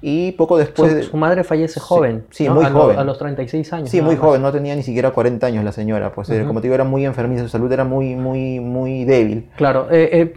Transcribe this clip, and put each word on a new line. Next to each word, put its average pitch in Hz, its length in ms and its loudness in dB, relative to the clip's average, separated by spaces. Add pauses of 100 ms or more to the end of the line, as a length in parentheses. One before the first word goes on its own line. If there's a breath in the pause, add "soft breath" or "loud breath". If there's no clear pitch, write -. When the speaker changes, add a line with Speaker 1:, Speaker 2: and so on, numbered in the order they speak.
Speaker 1:
y 170 280 -2
poco 165 240 2
después 156 340 2
Speaker 2:
Su, 156 60 2
Speaker 1:
de 147 60 -2
Speaker 2:
su - 140 -8
madre 170 280 2
fallece 160 300 -2
Speaker 1:
Sí, - 100 -10
Speaker 2:
joven, 123 440 2
Speaker 1:
sí, - 160 -2
Speaker 2:
¿no? 135 100 4
Speaker 1:
muy 160 100 4
Speaker 2:
A 139 40 2
lo-, 139 120 2
Speaker 1:
joven. - 180 4
Speaker 2:
a 135 60 0
los 139 120 -4
treinta 143 240 -6
y 123 60 -6
seis 156 240 -6
años, 160 180 -8
Speaker 1:
Sí, 147 80 0
Speaker 2:
nada 156 100 4
Speaker 1:
muy 165 80 4
Speaker 2:
más. 131 100 -2
Speaker 1:
joven, 139 160 4
no 135 100 0
tenía 143 240 -2
ni 143 80 -4
siquiera 127 280 0
cuarenta 120 360 0
años 110 160 -2
la 104 100 -2
señora, 107 400 -4
pues, 104 160 -10
eh, 113 100 0
Speaker 2:
Ujú. 127 80 -2
Speaker 1:
como 113 140 -4
te 120 60 -4
digo, 127 80 2
era 131 80 2
muy 135 220 -2
enfermiza, 123 380 -4
su 117 60 -8
salud 120 220 -2
era 131 140 0
muy, 131 300 -2
muy, 131 440 -4
muy 127 460 -4
débil. 113 500 2
Speaker 2:
Claro, 135 360 0
eh, 160 200 4
eh, 165 240 2